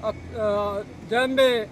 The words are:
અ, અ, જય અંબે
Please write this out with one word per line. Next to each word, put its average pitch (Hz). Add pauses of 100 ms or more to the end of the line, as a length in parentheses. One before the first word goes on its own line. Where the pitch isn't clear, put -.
અ, 214
અ, 208 (280)
જય 220
અંબે 262